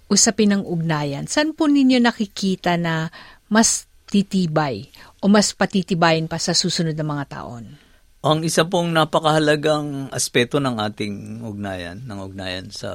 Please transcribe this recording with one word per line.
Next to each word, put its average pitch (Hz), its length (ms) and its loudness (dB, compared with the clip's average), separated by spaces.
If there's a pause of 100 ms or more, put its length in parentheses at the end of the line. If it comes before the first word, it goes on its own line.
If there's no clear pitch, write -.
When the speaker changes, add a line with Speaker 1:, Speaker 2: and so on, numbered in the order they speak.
Speaker 1:
usapin 208 480 4
ng 196 80 -2
ugnayan, 151 640 -2
saan 302 240 0
po 311 160 0
ninyo 262 320 6
nakikita 196 800 0
na 165 320 -2 (400)
mas - 400 2 (220)
titibay 156 800 0 (320)
o 196 60 6
mas 208 260 4
patitibayin 170 720 0
pa 165 80 -6
sa 170 160 -2
susunod 165 400 0
na 156 80 -6
mga 147 320 -4
taon? 113 320 -14 (560)
Speaker 2:
Ang 156 240 0
isa 170 160 0
pong 170 320 0
napakahalagang 151 1200 0
aspeto 135 480 0
ng 127 160 -2
ating 107 640 -6
ugnayan, 101 640 -10
ng 104 160 -12
ugnayan 95 480 -10
sa - 260 -10